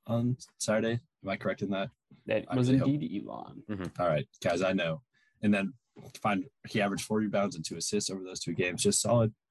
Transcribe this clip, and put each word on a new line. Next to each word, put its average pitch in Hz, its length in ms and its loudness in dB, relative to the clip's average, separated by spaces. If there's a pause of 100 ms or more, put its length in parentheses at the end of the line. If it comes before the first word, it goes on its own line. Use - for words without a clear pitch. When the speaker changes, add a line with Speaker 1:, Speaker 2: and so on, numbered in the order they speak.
Speaker 1:
on 117 320 0 (200)
Saturday. 113 420 0 (220)
Am 95 80 -8
I 98 60 -2
correct 95 260 -4
in 98 80 -2
that? 98 200 -2 (360)
Speaker 2:
That 107 220 0
Speaker 1:
I 131 80 -2
Speaker 2:
was 123 120 4
Speaker 1:
really 131 100 6
hope 131 100 2
Speaker 2:
indeed 143 380 0
Elon. - 420 -12
Speaker 3:
Mm-hmm. 95 340 -4
Speaker 1:
All 87 60 4
right, 76 180 2 (160)
guys, 87 200 2
I 95 100 2
know. 82 300 0 (400)
And 104 100 4
then 98 220 0 (480)
find 98 240 0 (200)
he 110 140 0
averaged 98 240 0
four 110 140 0
rebounds 101 380 0
and 80 80 -8
two 87 120 -8
assists 101 340 -2
over 95 140 -6
those 92 160 -10
two 87 140 -4
games. 90 280 0
Just 101 200 4
solid, 113 320 4 (160)